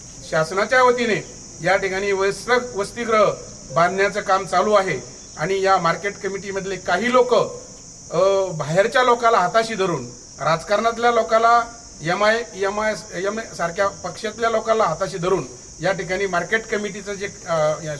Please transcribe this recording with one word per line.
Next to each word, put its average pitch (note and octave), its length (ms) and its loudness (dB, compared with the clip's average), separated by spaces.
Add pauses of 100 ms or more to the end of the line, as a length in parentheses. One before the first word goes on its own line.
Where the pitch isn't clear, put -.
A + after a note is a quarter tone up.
(300)
शासनाच्या G3 520 2
वतीने A#3+ 440 2 (380)
या F#3 120 4
ठिकाणी G3 360 -2
वस्त्र-, G3 640 0
वसतिगृह G#3+ 560 2 (420)
बांधण्याचं F#3+ 460 2
काम F#3+ 240 0
चालू G3 280 2
आहे F#3 300 2 (360)
आणि F#3+ 240 -2
या F#3+ 140 6
मार्केट F3 420 -2
कमिटीमधले F#3+ 580 -6
काही G3 360 -2
लोक, A#3+ 220 4 (800)
अ, F#3+ 400 2
बाहेरच्या F#3 500 2
लोकाला A#3 360 4
हाताशी A3 360 2
धरून, E3+ 320 -2 (340)
राजकारणातल्या G#3+ 680 0
लोकाला, A3+ 540 4 (380)
एमआय, G#3 400 2 (120)
एमआय, G#3 400 -2 (200)
एमआय G3+ 400 -6
सारख्या F3 340 -2
पक्षातल्या G#3+ 600 -4
लोकांना A3 340 2
हाताशी F3+ 340 -2
धरून E3+ 260 0 (360)
या F3+ 120 0
ठिकाणी F#3+ 340 -2
मार्केट F3+ 400 -2
कमिटीचं G#3 460 -6
जे, G3 140 -8
अ, - 280 -6 (300)
या D3+ 140 -6